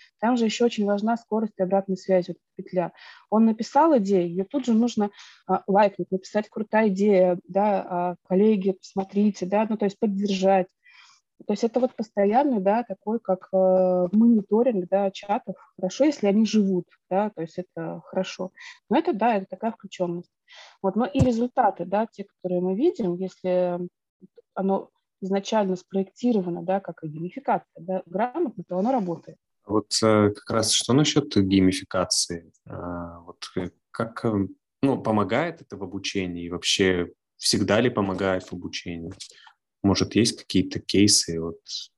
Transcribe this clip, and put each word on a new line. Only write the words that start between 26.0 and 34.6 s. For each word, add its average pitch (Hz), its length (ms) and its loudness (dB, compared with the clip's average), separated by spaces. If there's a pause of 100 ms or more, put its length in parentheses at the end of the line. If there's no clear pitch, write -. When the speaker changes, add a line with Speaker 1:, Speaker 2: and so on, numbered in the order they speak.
Speaker 1:
да, 185 180 -2
как - 220 -16
и 160 60 -10
геймификация, 180 580 -6 (120)
да, 185 280 -6
грамотно, 240 600 -4
то 180 100 -4
оно 214 140 0
работает. 180 460 -4 (280)
Speaker 2:
Вот, 104 260 -2 (120)
э, 107 280 4
как - 200 -14
раз 110 200 0
что - 220 0
насчёт 147 440 2
геймификации? 92 1120 0 (160)
А, 87 540 -10
вот, 87 240 -18 (120)
э, 90 120 -8 (220)
как, - 340 -6
э, 101 220 0 (360)